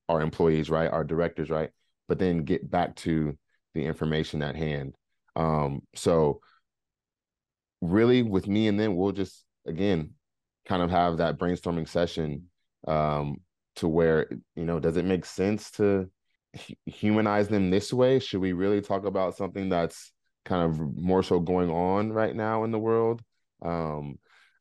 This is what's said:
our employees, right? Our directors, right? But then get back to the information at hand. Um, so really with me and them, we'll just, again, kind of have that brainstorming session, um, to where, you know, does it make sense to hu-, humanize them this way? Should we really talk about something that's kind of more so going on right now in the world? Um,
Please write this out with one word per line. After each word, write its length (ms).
our 140
employees, 480
right? 220
Our 120
directors, 460
right? 220
But 120
then 240
get 260
back 280
to 380
the 100
information 600
at 120
hand. 400
Um, 460
so 460
really 400
with 260
me 200
and 120
them, 160
we'll 160
just, 320
again, 460
kind 160
of 80
have 260
that 220
brainstorming 480
session, 600
um, 500
to 100
where, 420
you 80
know, 160
does 180
it 80
make 200
sense 460
to 380
hu-, 220
humanize 640
them 220
this 220
way? 280
Should 220
we 120
really 280
talk 240
about 300
something 340
that's 420
kind 180
of 320
more 280
so 160
going 320
on 400
right 240
now 280
in 80
the 80
world? 440
Um, 560